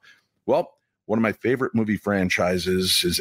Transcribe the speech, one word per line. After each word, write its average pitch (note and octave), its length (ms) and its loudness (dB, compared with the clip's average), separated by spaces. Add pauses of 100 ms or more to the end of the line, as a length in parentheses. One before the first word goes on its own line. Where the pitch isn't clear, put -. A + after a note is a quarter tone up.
(460)
Well, D3+ 280 0 (340)
one A2 120 0
of A2+ 40 2
my G#2 100 2
favorite B2 420 -2
movie A2 220 0
franchises F#2 1080 0
is F2 180 -2